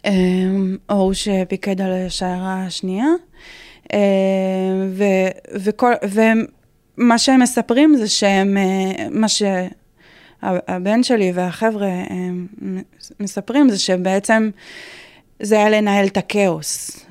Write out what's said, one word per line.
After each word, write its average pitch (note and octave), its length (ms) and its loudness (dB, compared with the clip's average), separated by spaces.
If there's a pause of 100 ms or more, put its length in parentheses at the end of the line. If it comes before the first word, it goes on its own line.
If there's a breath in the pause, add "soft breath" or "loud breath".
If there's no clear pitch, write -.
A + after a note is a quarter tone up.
אה, G3+ 60 0 (760)
אורוש, F#3+ 380 0
אה, F#3+ 200 0
פיקד F#3+ 320 -4
על F#3+ 120 -2
השיירה F#3 760 -4
השנייה, F#3 400 -4 (840 loud breath)
אה, G#3 60 2 (920)
ו-, F#3+ 140 -2 (500)
וכל, G#3+ 380 0 (180)
והם, A3 340 2 (520)
מה A#3 220 4
שהם C4 220 4
מספרים B3+ 560 4
זה A3 120 0
שהם, G3 480 2
אה, G3 60 2 (480)
מה A3 180 0
שה-, F#3+ 380 -2 (760 soft breath)
הבן F#3+ 600 -2
שלי G#3+ 320 2
והחבר'ה, G3+ 540 -2
אה, F3+ 160 -4 (580)
מ-, F#3+ 160 -8 (420)
מספרים A#3 500 0
זה G3 80 0
שבעצם G3 720 0 (920 loud breath)
זה G#3+ 160 0
היה G#3+ 140 4
לנהל G#3 360 2
את G3 100 -2
הכאוס. F3+ 840 -4 (100)